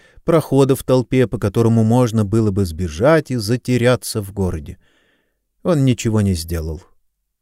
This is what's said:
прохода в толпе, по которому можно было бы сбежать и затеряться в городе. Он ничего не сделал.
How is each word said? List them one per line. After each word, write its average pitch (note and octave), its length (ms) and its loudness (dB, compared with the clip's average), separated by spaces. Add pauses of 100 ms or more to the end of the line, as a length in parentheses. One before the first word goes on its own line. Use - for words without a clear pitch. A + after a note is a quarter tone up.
(260)
прохода C#3 500 2
в - 80 -8
толпе, B2+ 440 2
по A2+ 120 -8
которому A2+ 460 2
можно A2+ 400 2
было G#2+ 260 0
бы G2 140 0
сбежать F2+ 680 0
и B2+ 60 -4
затеряться A#2 840 -2
в G2 120 -12
городе. F2 460 -6 (840)
Он D3+ 220 0
ничего A2+ 340 0
не G2 140 2
сделал. D#2+ 500 -6 (580)